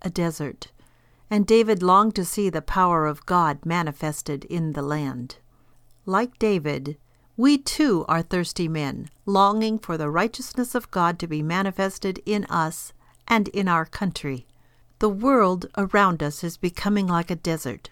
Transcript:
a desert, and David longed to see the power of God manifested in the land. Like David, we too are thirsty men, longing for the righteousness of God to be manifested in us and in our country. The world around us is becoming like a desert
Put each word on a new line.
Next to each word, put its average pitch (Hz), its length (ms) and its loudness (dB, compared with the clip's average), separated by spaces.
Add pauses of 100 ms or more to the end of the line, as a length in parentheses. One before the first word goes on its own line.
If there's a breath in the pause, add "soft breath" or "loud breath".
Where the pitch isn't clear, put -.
a 185 80 -8
desert, 165 640 -4 (580 soft breath)
and 208 160 2
David 220 380 4
longed 196 320 6
to 190 80 -2
see 196 260 -2
the 160 120 -2
power 175 440 2
of 151 200 -4
God 165 400 0
manifested 156 800 -4
in 165 260 -4
the 143 100 -6
land. 139 540 -6 (720)
Like 214 340 -2
David, 151 580 -2 (380)
we 277 220 4
too 277 500 0
are 165 140 0
thirsty 170 480 -4
men, 151 400 -6 (160)
longing 214 540 2
for 165 180 -6
the 151 120 -4
righteousness 226 640 -2
of 240 180 -4
God 175 280 0
to 175 80 -6
be 151 160 -4
manifested 190 800 -2
in 208 200 -2
us - 480 -4 (340 soft breath)
and 220 220 2
in 190 180 -2
our 165 180 2
country. 143 640 -6 (520)
The 214 100 2
world 202 560 2 (100)
around 190 480 2
us 147 180 -6
is 170 140 -6
becoming 202 500 -2
like 170 240 0
a 180 60 -4
desert 160 560 -6